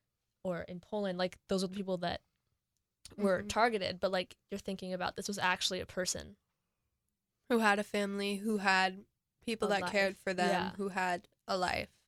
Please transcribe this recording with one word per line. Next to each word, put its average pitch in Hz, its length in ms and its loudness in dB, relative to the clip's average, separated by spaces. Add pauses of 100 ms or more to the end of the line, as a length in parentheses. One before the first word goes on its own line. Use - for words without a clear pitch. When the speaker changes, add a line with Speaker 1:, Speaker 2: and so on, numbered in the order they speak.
(440)
Speaker 1:
or 180 180 -4
in 180 180 -10
Poland. 196 380 -4
Like, 185 200 0 (120)
those 190 140 2
are 190 40 0
the 185 80 -6
people 190 220 -2
that 175 240 -4 (960)
were 196 220 2
Speaker 2:
Mm-hmm. 202 80 -8
Speaker 1:
targeted, 208 520 2
but, 190 120 0
like, 185 260 -4 (120)
you're 196 100 -8
thinking 190 340 -8
about 180 240 -4
this 202 100 -6
was 202 100 -4
actually 185 440 0
a - 40 -8
person. 180 520 -6 (1120)
Speaker 2:
Who 240 100 4
had 208 200 6
a 208 40 2
family, 202 540 -2
who 214 200 0
had 190 480 2 (400)
people 220 260 0
Speaker 1:
A 202 80 2
Speaker 2:
that 175 120 -4
cared 196 240 4
Speaker 1:
life. - 60 -20
Speaker 2:
for 190 120 -2
them, 180 160 4
Speaker 1:
Yeah. 180 260 0
Speaker 2:
who 196 140 -4
had 185 400 -2 (180)
a 196 100 0
life. - 320 0 (180)